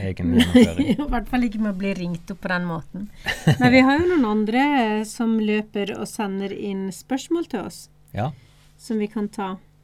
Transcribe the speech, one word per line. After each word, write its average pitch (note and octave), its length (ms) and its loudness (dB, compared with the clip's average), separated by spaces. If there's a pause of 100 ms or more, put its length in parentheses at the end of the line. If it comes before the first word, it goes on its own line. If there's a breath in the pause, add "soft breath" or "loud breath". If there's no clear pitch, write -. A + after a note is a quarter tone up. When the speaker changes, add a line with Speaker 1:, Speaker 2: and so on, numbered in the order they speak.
Speaker 1:
egen - 260 -2
Speaker 2:
<laughs> - 60 2
Speaker 1:
gjennomføring. B3 560 4
Speaker 2:
I D4 160 -2
hvert A#3 200 -4
fall B3 160 0
ikke G#3+ 160 -4
med G#3 140 -2
å F#3 60 -8
bli G3 140 -2
ringt F3 360 -6
opp F3+ 100 -12
på F#3 120 -6
den F3 160 -2
måten. F3+ 400 -8 (500 loud breath)
Men B3 140 6
vi B3+ 80 8
har C4+ 180 6
jo F4 140 2
noen C4 160 4
andre, G#3+ 340 2 (140)
eh, G#3+ 280 2
som A3+ 360 -2
løper G#3 560 -2
og G#3 100 -6
sender G3 480 -4
inn G3 380 -6
spørsmål D#4+ 560 -4
til D4+ 160 -4
oss, - 240 -14 (260)
Speaker 1:
Ja. A2 160 -2 (460 soft breath)
Speaker 2:
som A3 260 -4
vi G#3 60 -2
kan G#3 200 -4
ta. G3 280 -8 (280)